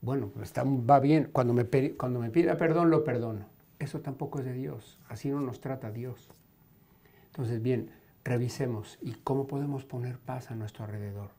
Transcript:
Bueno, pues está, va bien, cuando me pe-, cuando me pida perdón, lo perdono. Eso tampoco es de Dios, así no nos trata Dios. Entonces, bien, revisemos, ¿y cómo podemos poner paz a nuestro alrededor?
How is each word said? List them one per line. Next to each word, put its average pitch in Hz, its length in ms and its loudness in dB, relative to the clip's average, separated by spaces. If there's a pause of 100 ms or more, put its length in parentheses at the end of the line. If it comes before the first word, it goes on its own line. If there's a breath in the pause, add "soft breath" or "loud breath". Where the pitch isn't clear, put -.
Bueno, 120 280 -2
pues 104 200 -10
está, - 160 -4
va 135 340 6
bien, 143 340 6
cuando 123 220 4
me 123 100 6
pe-, 135 320 2
cuando 127 220 -2
me 117 120 -4
pida 170 260 4
perdón, 165 340 4
lo 156 140 4
perdono. 117 420 -2 (320)
Eso 147 220 -6
tampoco 139 400 -6
es 127 40 -6
de 127 100 -6
Dios, 131 440 -10 (100)
así 117 200 -6
no 143 120 0
nos 127 200 -6
trata 127 320 -6
Dios. 120 380 -10 (960 soft breath)
Entonces, 117 360 -4
bien, 117 280 0 (340 loud breath)
revisemos, 123 760 -2
¿y 120 120 -8
cómo 135 340 -2
podemos 139 380 -4
poner 123 340 -8
paz 127 320 -10
a 120 60 -8
nuestro 110 280 -8
alrededor? 101 540 -8